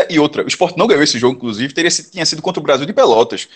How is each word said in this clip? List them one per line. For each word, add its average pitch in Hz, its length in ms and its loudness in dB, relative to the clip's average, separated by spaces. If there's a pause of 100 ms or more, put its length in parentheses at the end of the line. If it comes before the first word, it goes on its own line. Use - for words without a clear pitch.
e 165 100 0
outra, 147 240 0
o - 40 -12
Sport - 280 -2
não 185 120 0
ganhou 151 160 2
esse 143 140 0
jogo, 131 200 0
inclusive, 123 360 -6
teria 170 160 0
si-, - 220 -6
tinha 170 140 -4
sido 160 160 -4
contra 180 180 -4
o 151 40 -6
Brasil 143 220 2
de - 60 -6
Pelotas, 117 640 2